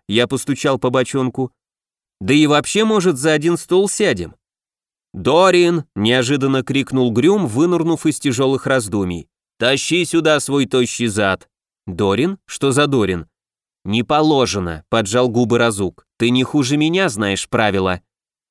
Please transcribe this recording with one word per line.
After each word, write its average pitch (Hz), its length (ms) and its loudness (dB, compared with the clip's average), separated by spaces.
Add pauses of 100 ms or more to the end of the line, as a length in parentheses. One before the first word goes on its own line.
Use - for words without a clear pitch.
Я 113 180 0
постучал 135 520 -4
по 127 120 -2
бочонку. 127 600 -2 (680)
«Да 95 140 2
и 151 120 6
вообще, 147 380 0
может, 185 340 0
за 156 140 0
один 156 240 0
стол 190 320 0
сядем?» 123 460 -4 (800)
«Дорин!» 175 680 2 (100)
неожиданно 131 680 0
крикнул 131 500 -2
Грюм, 165 340 2
вынырнув 165 600 0
из 151 120 0
тяжёлых 131 480 -2
раздумий. 101 640 -2 (300)
«Тащи 139 460 0
сюда 156 360 0
свой 139 260 0
тощий 123 400 0
зад!» 98 420 -2 (380)
«Дорин? 104 600 0
Что - 260 -2
за 143 140 2
Дорин?» 98 400 0 (580)
«Не 107 180 0
положено», 123 840 0
поджал 113 400 0
губы 117 300 0
Разук. 104 480 -2 (120)
«Ты 117 120 0
не 127 140 2
хуже 139 320 0
меня 165 320 0
знаешь 101 400 -2
правила». 95 540 0 (480)